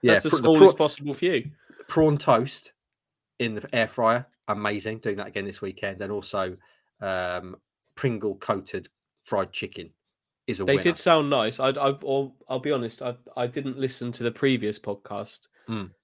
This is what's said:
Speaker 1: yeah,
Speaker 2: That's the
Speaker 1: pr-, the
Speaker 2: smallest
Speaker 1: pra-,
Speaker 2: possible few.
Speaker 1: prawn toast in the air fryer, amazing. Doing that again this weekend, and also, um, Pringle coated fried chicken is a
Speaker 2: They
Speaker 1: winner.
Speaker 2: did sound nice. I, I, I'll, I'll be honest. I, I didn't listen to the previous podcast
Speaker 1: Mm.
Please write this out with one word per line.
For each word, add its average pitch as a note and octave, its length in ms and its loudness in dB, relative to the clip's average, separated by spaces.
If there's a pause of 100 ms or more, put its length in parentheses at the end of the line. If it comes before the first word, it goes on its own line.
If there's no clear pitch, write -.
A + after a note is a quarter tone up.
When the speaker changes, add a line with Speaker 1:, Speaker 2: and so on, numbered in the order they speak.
Speaker 1:
yeah, B2 120 6
Speaker 2:
That's G3 100 2
the D#3 60 2
Speaker 1:
pr-, D#3+ 60 6
the C3+ 60 0
Speaker 2:
smallest D#3+ 340 10
Speaker 1:
pra-, D#3 80 2
Speaker 2:
possible D3 300 -4
few. D3+ 360 -2 (380)
Speaker 1:
prawn D#3 300 4
toast C3 540 0 (680)
in A#2 160 -4
the G2+ 200 -10
air A2+ 140 2
fryer, A#2+ 380 2 (220)
amazing. G#2 500 -4
Doing G#2+ 180 -4
that G#2 120 -10
again G2+ 180 -6
this F#2+ 160 -10
weekend, G2 400 -8
and G2+ 100 -6
also, F#2+ 440 -6 (440)
um, F2+ 560 -6 (380)
Pringle A2 420 -4
coated G2 520 -6 (360)
fried F#2+ 280 -2
chicken - 380 -12 (560)
is G#2+ 140 -6
a F#3+ 40 -2
Speaker 2:
They C#3 100 2
Speaker 1:
winner. D#3+ 80 0
Speaker 2:
did E3+ 160 0
sound D#3 320 4
nice. A#2 300 0
I, C3 100 2
I, C#3 180 0
I'll, C#3 480 -4 (120)
I'll C3 120 -4
be D3 120 -2
honest. A#2+ 280 -4
I, B2 140 -6 (220)
I B2 100 -2
didn't C3+ 320 -8
listen C3 340 -6
to A#2+ 100 -10
the A#2 100 -2
previous A2+ 460 0
podcast G#2 600 -10 (280)
Speaker 1:
Mm. G#2 220 -8 (140)